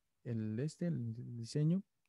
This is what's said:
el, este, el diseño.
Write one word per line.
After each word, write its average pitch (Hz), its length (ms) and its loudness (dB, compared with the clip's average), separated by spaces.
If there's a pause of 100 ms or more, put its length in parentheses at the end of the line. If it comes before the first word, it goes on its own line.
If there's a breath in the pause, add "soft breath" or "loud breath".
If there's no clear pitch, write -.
(240)
el, 110 340 -2
este, 156 300 -2
el 120 260 0 (220)
diseño. 151 460 2 (260)